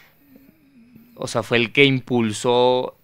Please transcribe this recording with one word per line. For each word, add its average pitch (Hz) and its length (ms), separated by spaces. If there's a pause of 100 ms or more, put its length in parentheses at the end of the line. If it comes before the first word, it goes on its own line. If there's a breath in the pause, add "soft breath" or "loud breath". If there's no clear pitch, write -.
(1160 soft breath)
o - 120
sea, 117 140
fue 120 160
el 117 140
que 143 120
impulsó... 123 1200